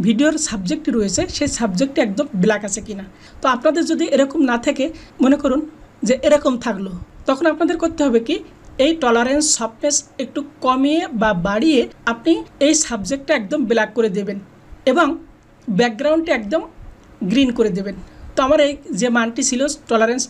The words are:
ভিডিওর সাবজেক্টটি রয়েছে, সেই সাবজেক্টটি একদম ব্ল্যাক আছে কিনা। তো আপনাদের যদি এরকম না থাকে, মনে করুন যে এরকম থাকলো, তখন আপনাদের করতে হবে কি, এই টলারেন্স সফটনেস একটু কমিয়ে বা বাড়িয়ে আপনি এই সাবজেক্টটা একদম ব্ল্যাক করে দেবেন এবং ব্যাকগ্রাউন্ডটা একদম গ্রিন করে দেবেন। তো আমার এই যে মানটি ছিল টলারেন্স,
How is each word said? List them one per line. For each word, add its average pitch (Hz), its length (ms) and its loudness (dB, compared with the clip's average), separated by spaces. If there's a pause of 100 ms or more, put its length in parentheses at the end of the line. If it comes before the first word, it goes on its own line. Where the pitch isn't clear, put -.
ভিডিওর 277 300 4 (120)
সাবজেক্টটি 247 500 -4
রয়েছে, 202 240 0 (140)
সেই 285 220 -2
সাবজেক্টটি 233 500 0
একদম 233 180 -2 (160)
ব্ল্যাক 208 280 2
আছে 208 180 -6
কিনা। 196 180 -12 (360)
তো - 40 -2 (100)
আপনাদের 311 360 2
যদি 302 140 0 (100)
এরকম 277 240 2 (120)
না 240 140 0
থাকে, 277 200 0 (380)
মনে 277 200 4
করুন 277 180 2 (460)
যে 254 60 2 (140)
এরকম 294 260 4 (120)
থাকলো, 196 260 -4 (360)
তখন 269 260 0
আপনাদের 330 300 0
করতে 320 220 -2
হবে 233 220 2
কি, 311 80 -2 (500)
এই 320 60 4 (120)
টলারেন্স 247 420 2 (120)
সফটনেস 226 380 -4 (280)
একটু 269 160 -8 (260)
কমিয়ে 269 360 2 (200)
বা 220 80 4 (180)
বাড়িয়ে 233 340 2 (300)
আপনি 320 220 0 (320)
এই 311 80 4 (120)
সাবজেক্টটা 240 540 -4
একদম 254 200 -2 (100)
ব্ল্যাক 220 280 2
করে 226 200 2
দেবেন 202 200 -4 (540)
এবং 330 160 4 (600)
ব্যাকগ্রাউন্ডটা 277 720 0
একদম 214 220 -2 (680)
গ্রিন 254 260 4
করে 214 200 2
দেবেন। 196 180 -6 (400)
তো - 120 2
আমার 311 200 6
এই 285 60 -2 (260)
যে 247 80 0 (100)
মানটি 233 320 -2
ছিল 247 120 -2 (280)
টলারেন্স, 226 400 0